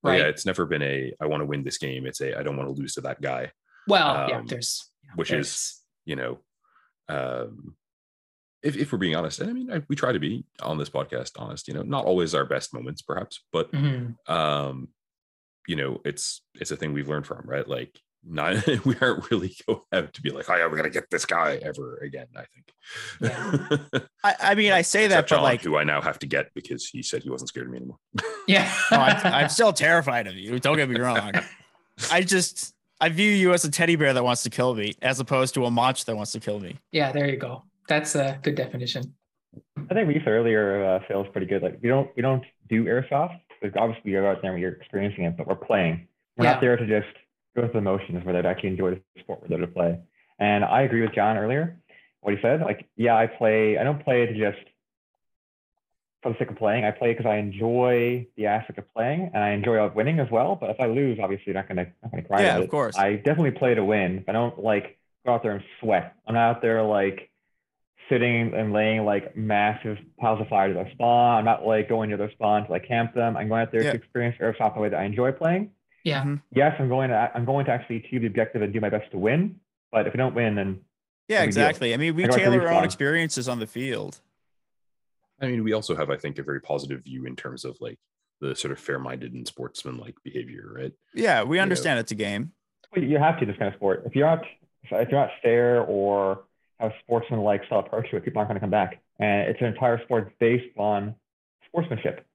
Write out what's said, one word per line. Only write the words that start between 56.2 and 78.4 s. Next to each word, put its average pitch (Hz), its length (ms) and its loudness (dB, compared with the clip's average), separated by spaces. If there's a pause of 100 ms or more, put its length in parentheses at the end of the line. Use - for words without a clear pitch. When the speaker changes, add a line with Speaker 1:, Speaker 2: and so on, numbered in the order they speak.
Speaker 4:
for 123 100 -2
the - 60 -6
sake 123 120 -4
of 101 60 -12
playing. 107 280 2
I 107 60 2
play 117 240 0
'cause 117 120 -4
I 107 100 2
enjoy 120 880 0 (100)
the 107 100 -2
aspect - 320 -2
of - 140 -18
playing, 156 400 -2
and 104 100 0
I 104 80 2
enjoy 104 280 2
out 104 160 2
winning 135 240 2
as 127 120 0
well. 135 260 2
But 107 140 -4
if 110 100 -4
I 131 60 2
lose, 120 360 2
obviously, 98 300 -4
not 98 160 -4
gonna, 90 180 -4 (160)
not 117 80 -10
gonna 87 140 -8
cry - 180 0
Speaker 3:
Yeah, 196 80 6
Speaker 4:
about 107 80 2
Speaker 3:
of 92 60 2
Speaker 4:
it. - 60 -6
Speaker 3:
course. 117 280 0
Speaker 4:
I 98 180 4
definitely 143 360 2
play 123 220 2
to 110 100 2
win. 95 420 0
I 98 60 -4
don't, 117 260 0
like, 101 400 -2 (260)
go 123 100 4
out 113 80 0
there 110 100 0
and 98 100 -6 (180)
sweat. 95 340 0 (120)
I'm 113 80 -4
not 117 220 4
out - 60 -6
there, 113 200 2
like, 98 480 0 (800)
sitting 117 460 2
and 107 180 -2
laying, 107 320 2
like, 101 320 0
massive 107 640 0 (200)
piles 110 220 2
of 107 80 -4
fire 98 200 4
to 95 60 0
their 92 160 -4
spawn. 120 480 4
I'm 107 60 2
not, 113 220 2
like, 110 220 2
going 110 220 0
to 104 60 -2
their 104 160 -2
spawn 104 340 2
to, 95 60 -8
like, 90 160 -4
camp 117 260 0
them. 117 220 0
I'm 101 120 -4
going 113 140 2
out 113 80 -2
there - 140 2
Speaker 3:
Yeah. 147 80 2
Speaker 4:
to 117 40 0
experience 117 440 -4
airsoft 110 340 0
the 110 60 -4
way 104 80 0
that 87 100 -2
I 92 60 -2
enjoy 123 260 0
playing. 175 400 0 (340)
Speaker 2:
Yeah. 143 180 0
Speaker 3:
Mm-hmm. 143 140 -2 (160)
Speaker 4:
Yes, 143 280 4
I'm 135 80 2
going 127 220 2
to, 113 240 2
I'm 120 100 -2
going 135 220 0
to 139 60 0
actually 120 240 -4
achieve 117 260 -4
the 117 40 0
objective 110 360 0